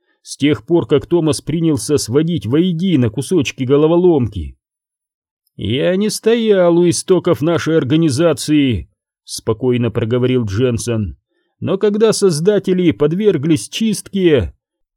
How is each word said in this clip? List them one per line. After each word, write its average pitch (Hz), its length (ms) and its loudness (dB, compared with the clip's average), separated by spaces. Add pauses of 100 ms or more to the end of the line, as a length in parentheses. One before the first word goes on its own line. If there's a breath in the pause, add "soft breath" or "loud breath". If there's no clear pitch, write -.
(220)
с - 140 -18
тех 143 280 0
пор, 170 220 0
как 139 200 0
Томас 156 340 0
принялся 151 580 -2
сводить 151 480 -2
воедино 160 640 0
кусочки 139 540 -4
головоломки. 143 920 0 (960)
"Я 147 400 -2
не 208 120 0
стоял 202 720 2
у 175 100 4
истоков 165 540 0
нашей 160 340 0
организации", 147 1160 0 (320)
спокойно 120 640 -2
проговорил 123 540 0
Дженсен, 110 720 -2 (440)
"но 147 180 -2
когда 214 340 2
создатели 185 800 2
подверглись 160 800 0
чистке, 180 880 -2 (420)